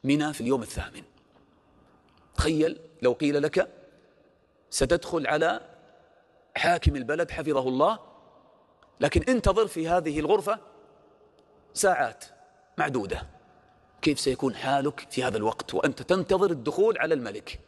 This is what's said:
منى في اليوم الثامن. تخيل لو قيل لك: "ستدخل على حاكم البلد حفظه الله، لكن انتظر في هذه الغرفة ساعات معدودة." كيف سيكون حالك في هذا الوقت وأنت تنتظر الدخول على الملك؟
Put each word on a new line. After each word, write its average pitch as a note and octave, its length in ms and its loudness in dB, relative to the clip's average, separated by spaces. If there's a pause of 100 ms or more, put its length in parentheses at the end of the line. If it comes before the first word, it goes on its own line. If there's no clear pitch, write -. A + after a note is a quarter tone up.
منى D3 280 2
في D3 80 -10
اليوم A#2+ 220 0
الثامن. - 400 -10 (1300)
تخيل D#3+ 460 0 (220)
لو B2 100 4
قيل C#3+ 300 0
لك: D#3 300 0 (1000)
"ستدخل D#3 560 0
على D#3+ 340 0 (960)
حاكم E3 400 2
البلد C#3+ 340 -2
حفظه C3+ 380 -2
الله، D#3 300 2 (1000)
لكن - 220 2
انتظر G#3+ 440 2
في E3 220 -6
هذه D#3+ 320 0
الغرفة G3+ 380 0 (1160)
ساعات C#3 500 0 (540)
معدودة." B2+ 480 -4 (760)
كيف D3 180 2
سيكون B2+ 340 0
حالك C#3 560 -2
في B2+ 140 -2
هذا A2 120 -2
الوقت A2 380 -2
وأنت C3 280 0
تنتظر F#3 480 2
الدخول D#3+ 480 0
على D#3 160 2
الملك؟ G#2+ 540 -8